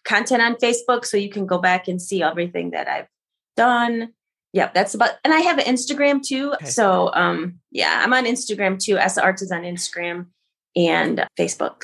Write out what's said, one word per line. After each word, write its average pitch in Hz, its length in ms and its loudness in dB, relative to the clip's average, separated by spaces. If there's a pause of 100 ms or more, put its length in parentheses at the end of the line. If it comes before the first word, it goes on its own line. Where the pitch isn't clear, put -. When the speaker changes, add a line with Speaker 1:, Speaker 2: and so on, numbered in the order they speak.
Speaker 1:
content 233 360 2
on 233 140 2
Facebook, 240 500 0
so - 140 -2
you 202 100 -2
can 202 160 -4
go 185 140 0
back 180 300 2
and 180 120 -4
see 180 220 -4
everything 170 480 -2
that 170 180 -6
I've 143 200 -6 (460)
done. 233 600 2 (400)
Yeah, 185 180 2
that's 202 220 0
about, 214 160 2 (140)
and 311 100 4
I 320 60 4
have 339 180 2
an - 80 2
Instagram 277 600 0
too. 277 280 -4
Speaker 2:
Okay. - 100 -8
Speaker 1:
So, 185 480 2
um, 175 480 -2 (100)
yeah, 82 320 2
I'm 247 120 2
on 254 100 2
Instagram 202 580 -2
too. 196 140 0
ESSA 190 260 0
Arts 190 200 0
is 185 100 -6
on 170 120 -6
Instagram 175 640 -8 (460)
and 165 520 2 (120)
Facebook. - 460 -4